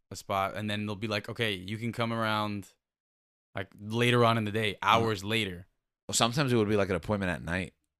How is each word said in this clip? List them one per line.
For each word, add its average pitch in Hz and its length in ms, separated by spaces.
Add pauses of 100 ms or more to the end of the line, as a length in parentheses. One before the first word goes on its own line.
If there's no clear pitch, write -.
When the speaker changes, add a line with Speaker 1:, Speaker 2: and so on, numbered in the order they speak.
(100)
Speaker 1:
a 98 60
spot, 98 400
and 104 120
then 104 160
they'll 104 120
be 101 100
like, 104 220
"Okay, 110 260
you 95 240
can 117 140
come 117 200
around, 107 540 (880)
like, 98 140 (120)
later 120 440
on 113 120
in 110 80
the 104 80
day, 107 300
Speaker 2:
Uh-huh. 104 160
Speaker 1:
hours 110 260
later." 98 440 (400)
Speaker 2:
Well, 104 60
sometimes 123 380
it 120 40
would 104 120
be, 107 80
like, 98 140
an 92 60
appointment 98 340
at 67 140
night. 87 280 (260)